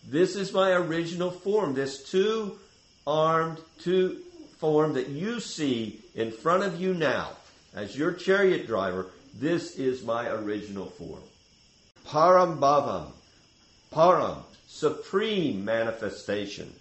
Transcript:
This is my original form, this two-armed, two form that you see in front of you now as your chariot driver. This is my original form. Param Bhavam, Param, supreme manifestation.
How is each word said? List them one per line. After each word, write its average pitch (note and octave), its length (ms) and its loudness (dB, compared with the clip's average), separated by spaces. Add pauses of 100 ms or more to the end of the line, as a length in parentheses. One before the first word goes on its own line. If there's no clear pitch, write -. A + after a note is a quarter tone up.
This F3 280 2
is G3 160 -6
my F#3+ 200 2
original E3+ 600 -2
form, G3 420 0
this C3+ 300 -4
two-armed, E3 1600 0 (200)
two F#3 420 0 (360)
form D#3 360 2
that C3 160 -2
you G3+ 300 -6
see A#2+ 600 -4 (140)
in A2+ 160 -4
front F3+ 320 0
of E3+ 160 -4
you F#3 140 0
now B2 360 0 (440)
as G#2 240 -8
your E3+ 160 0
chariot F#3+ 540 2
driver. F#2+ 400 -2 (260)
This D3+ 420 -4
is B2+ 280 -2
my A#2 260 -2
original G2+ 580 -6
form. D2+ 340 -14 (840)
Param E3+ 540 6
Bhavam, B2 520 2 (840)
Param, D3+ 500 4 (240)
supreme D#3 960 -2
manifestation. G#2+ 1160 -4